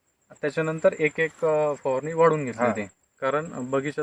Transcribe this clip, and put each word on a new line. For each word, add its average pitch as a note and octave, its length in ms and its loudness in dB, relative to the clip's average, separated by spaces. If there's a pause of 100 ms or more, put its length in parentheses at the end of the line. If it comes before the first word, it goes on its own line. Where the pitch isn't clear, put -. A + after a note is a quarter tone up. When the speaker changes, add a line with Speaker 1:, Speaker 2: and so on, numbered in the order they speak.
(400)
Speaker 1:
त्याच्यानंतर D#3+ 580 0
एक D3+ 220 0
एक, D#3+ 240 -2
अ, D3+ 300 2
फवारणी C#3 380 -4
वाढून D#3+ 320 4
घेतली A#2 180 -4
Speaker 2:
हा. A#2+ 60 4
Speaker 1:
होती. G#2 160 -2 (360)
कारण C3+ 500 -4
बगीचा C#3 320 -2